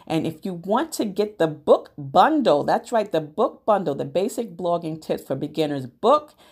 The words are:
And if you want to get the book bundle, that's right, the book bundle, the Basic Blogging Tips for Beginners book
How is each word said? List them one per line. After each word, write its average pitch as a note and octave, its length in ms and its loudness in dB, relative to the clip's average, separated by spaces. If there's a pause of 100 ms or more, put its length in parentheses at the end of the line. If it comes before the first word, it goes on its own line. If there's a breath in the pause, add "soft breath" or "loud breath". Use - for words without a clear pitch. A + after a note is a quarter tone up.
And D#3+ 180 0
if D#3+ 200 -8
you F#3 80 -6
want G3+ 400 -2
to D4+ 100 -4
get G#3 340 -4
the E3 120 2
book - 480 2
bundle, F3+ 680 4
that's - 300 -2
right, G#3+ 180 0
the D#3+ 80 0
book F3+ 460 -4
bundle, F#3+ 280 2
the C#3 120 -4
Basic F#3 500 -4
Blogging E3+ 460 -4
Tips - 220 -4
for C3+ 120 -6
Beginners D3 500 -4
book B3+ 480 0 (180 soft breath)